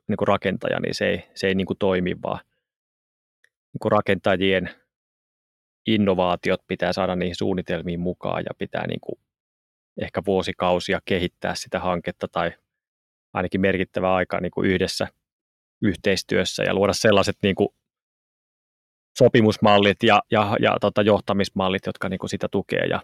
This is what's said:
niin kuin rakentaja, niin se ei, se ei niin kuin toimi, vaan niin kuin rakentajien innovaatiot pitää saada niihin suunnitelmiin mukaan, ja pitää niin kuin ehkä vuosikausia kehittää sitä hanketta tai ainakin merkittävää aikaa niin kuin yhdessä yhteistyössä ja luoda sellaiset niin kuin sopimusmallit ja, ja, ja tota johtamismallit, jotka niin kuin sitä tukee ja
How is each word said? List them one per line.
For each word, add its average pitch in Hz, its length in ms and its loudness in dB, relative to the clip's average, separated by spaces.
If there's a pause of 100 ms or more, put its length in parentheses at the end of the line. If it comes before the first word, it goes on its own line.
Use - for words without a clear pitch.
niin 104 100 -2
kuin 101 100 0
rakentaja, - 520 -2
niin - 160 -4
se 98 140 -2
ei, 92 140 -4 (120)
se - 120 -2
ei 95 80 0
niin 95 120 -2
kuin 98 120 -6
toimi, 92 440 0
vaan - 160 -6 (1300)
niin - 60 -12
kuin 107 120 0
rakentajien 95 800 2 (1160)
innovaatiot 92 800 0
pitää 90 260 -4
saada 92 220 -2
niihin 90 200 -4
suunnitelmiin 90 640 -4
mukaan, 87 460 -6
ja - 120 -10
pitää - 300 -8
niin 50 140 -8
kuin - 180 -14 (800)
ehkä - 240 -6
vuosikausia 90 800 0
kehittää 87 500 -4
sitä - 240 -6
hanketta - 480 -4
tai 85 240 -4 (840)
ainakin 92 280 -2
merkittävää 92 540 0
aikaa 90 240 -2
niin 90 120 -6
kuin 98 180 -2
yhdessä 92 380 -2 (720)
yhteistyössä 95 840 -2
ja 92 100 0
luoda 95 200 2
sellaiset 101 500 2
niin 98 120 0
kuin 101 140 0 (1500)
sopimusmallit 107 840 6
ja, 104 180 6 (100)
ja, 107 280 2
ja 110 220 2
tota 104 200 0
johtamismallit, 98 840 0
jotka 92 240 -6
niin 92 100 -6
kuin 98 100 -8
sitä 90 220 -6
tukee 62 340 -2
ja - 180 -2